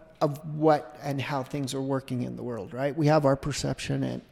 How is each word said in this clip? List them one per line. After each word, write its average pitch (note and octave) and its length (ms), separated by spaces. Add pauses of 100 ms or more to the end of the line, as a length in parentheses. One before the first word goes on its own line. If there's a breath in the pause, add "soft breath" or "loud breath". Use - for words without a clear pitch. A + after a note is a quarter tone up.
(220)
of D3 180 (160)
what D3+ 460
and C#3 200
how C3 220
things C3+ 300
are C3+ 80
working C3+ 420
in A#2+ 120
the A#2+ 80
world, A2+ 300
right? C#3 220
We D#3 120
have D3+ 180
our C#3 100
perception, C#3 680
and, B2 180 (100)